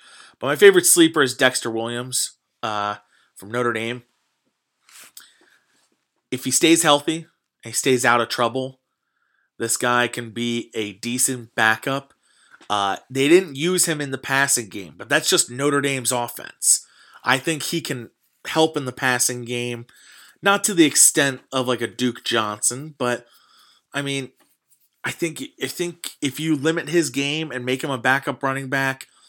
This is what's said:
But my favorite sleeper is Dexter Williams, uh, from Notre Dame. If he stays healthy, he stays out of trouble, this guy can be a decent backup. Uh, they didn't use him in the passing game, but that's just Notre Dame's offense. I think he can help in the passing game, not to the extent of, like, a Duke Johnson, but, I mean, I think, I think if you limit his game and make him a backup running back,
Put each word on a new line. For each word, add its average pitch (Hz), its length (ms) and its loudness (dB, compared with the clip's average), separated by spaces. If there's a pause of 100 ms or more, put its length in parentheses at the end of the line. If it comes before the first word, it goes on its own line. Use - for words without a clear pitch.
(380)
But 123 80 -6
my 143 100 0
favorite 185 300 8
sleeper 160 360 6
is 123 140 0
Dexter 127 340 2
Williams, 120 680 -6 (240)
uh, 104 340 -4 (400)
from 98 140 -18
Notre 120 240 -2
Dame. 117 300 -6 (2250)
If 127 140 -8
he 131 60 -2
stays 160 320 4
healthy, 160 440 2 (360)
he 113 100 -14
stays 127 340 2
out 120 160 4
of 113 80 -4
trouble, 131 500 -4 (800)
this 110 180 -4
guy 123 320 2
can 117 220 -8
be 117 420 -4
a 104 220 -6
decent 120 600 -4
backup. 127 600 0 (560)
Uh, 101 260 0 (140)
they 135 180 0
didn't 170 280 6
use 175 280 0
him 156 160 -2
in 139 120 -6
the 131 40 -4
passing 135 540 0
game, 92 260 -12
but 113 140 -14
that's 151 180 2
just - 220 0
Notre 139 320 0
Dame's 131 300 -2
offense. - 760 -2 (360)
I 131 140 4
think 147 280 -4
he 165 180 -4
can 123 260 -8 (380)
help 160 320 2
in 135 80 -6
the 127 60 -6
passing 123 520 -2
game, 120 400 -6 (560)
not 196 240 0
to 220 80 -2
the 165 140 6
extent 139 560 2 (100)
of, 131 160 0
like, 117 140 0
a 117 40 -2
Duke 120 380 -4
Johnson, 117 720 -2
but, 123 300 -2 (680)
I 143 80 -4
mean, 139 300 -6 (720)
I 135 60 -4
think, 156 320 -6 (200)
I 131 40 -2
think 175 460 -8 (100)
if 139 180 -4
you 160 160 0
limit 151 320 -2
his 156 220 2
game 143 400 -4
and 123 140 -8
make 131 200 -2
him 147 60 -4
a 131 80 -2
backup 131 440 0
running 135 260 -4
back, 135 380 -2 (220)